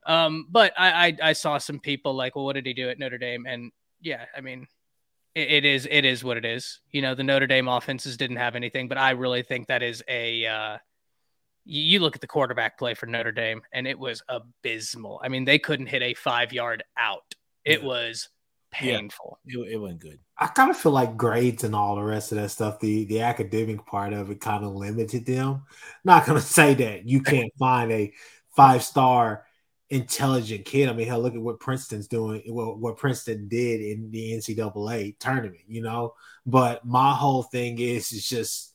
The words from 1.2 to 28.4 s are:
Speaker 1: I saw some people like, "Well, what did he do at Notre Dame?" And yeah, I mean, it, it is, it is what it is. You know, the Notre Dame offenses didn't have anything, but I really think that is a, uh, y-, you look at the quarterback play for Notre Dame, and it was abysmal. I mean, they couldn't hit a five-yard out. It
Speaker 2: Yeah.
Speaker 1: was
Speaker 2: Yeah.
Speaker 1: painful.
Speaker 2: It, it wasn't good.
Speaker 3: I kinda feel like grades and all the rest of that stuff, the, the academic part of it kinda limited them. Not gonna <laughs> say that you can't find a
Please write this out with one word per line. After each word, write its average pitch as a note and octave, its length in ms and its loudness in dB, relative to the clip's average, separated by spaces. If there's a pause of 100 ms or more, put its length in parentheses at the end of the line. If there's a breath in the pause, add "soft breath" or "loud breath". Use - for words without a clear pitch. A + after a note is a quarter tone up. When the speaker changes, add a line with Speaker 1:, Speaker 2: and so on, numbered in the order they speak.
Speaker 1:
I - 40 2
saw D3 240 -2
some C#3+ 200 -8
people C#3 360 -4
like, B2+ 200 -4
"Well, C#3 120 -6
what C#3 80 -4
did C3+ 120 -6
he B2+ 60 -6
do B2+ 160 -4
at B2 100 -6
Notre B2+ 200 -10
Dame?" B2 280 -8
And A#2+ 240 -10 (300)
yeah, C#3 240 -10 (120)
I C#3 40 -12
mean, B2+ 260 -16 (680)
it, D3 160 -2
it D3 160 6
is, C#3 240 2
it D3 160 4
is B2 180 2
what B2 140 -2
it A2+ 80 -8
is. A#2 340 -8 (100)
You C#3+ 120 -2
know, C3 120 -2
the C3 80 -4
Notre C3+ 240 4
Dame C3 220 4
offenses B2 480 -4
didn't B2 220 -6
have A#2+ 180 -2
anything, A#2+ 320 -6
but C3 100 -6
I C3+ 120 4
really B2 320 -2
think A#2+ 260 -8
that B2 140 0
is A#2 260 -6
a, A#2 380 -4
uh, A2 260 -4
y-, G#2+ 60 -12 (880)
you D#3+ 340 2
look D#3+ 160 0
at - 60 -16
the C3+ 40 -14
quarterback B2 520 -2
play A#2+ 160 -4
for - 120 -10
Notre A#2 240 -4
Dame, A2+ 300 -4 (120)
and B2+ 140 -6
it C3 120 -6
was B2 300 -10
abysmal. A#2 920 -10
I C3 60 -6
mean, C3 160 -4
they C#3+ 160 6
couldn't C3 260 -4
hit B2+ 160 -2
a B2 120 -2
five-yard A#2+ 680 -2 (160)
out. G#2+ 360 -4 (300)
It D3+ 180 4
Speaker 2:
Yeah. C#3+ 40 -6
Speaker 1:
was A#2 420 -6 (520)
Speaker 2:
Yeah. B2 160 -2
Speaker 1:
painful. - 500 -12
Speaker 2:
It, B2+ 100 -12 (180)
it - 20 -6
wasn't F#2 240 -10
good. D2+ 180 -20 (180)
Speaker 3:
I D3 120 0
kinda C4+ 260 6
feel - 160 4
like B2 260 2
grades A#2 460 2
and G#2+ 140 -2
all G#2 180 0
the G2+ 80 -4
rest G#2+ 300 -4
of G#2+ 60 -2
that G#2 120 -4
stuff, G#2+ 300 -4
the, G#2+ 240 0
the A2 160 -2
academic A2 680 -2
part G2+ 280 -4
of G2+ 180 -6
it G2+ 80 -12
kinda G#2 280 -4
limited A2 580 -4
them. C3+ 360 0 (400 loud breath)
Not F3 240 10
gonna D3+ 140 4
<laughs> - 0 -
say D3 340 8
that G#2+ 320 -2
you C3+ 160 4
can't C3 340 2
find B2+ 360 2
a G#2 200 0 (440 loud breath)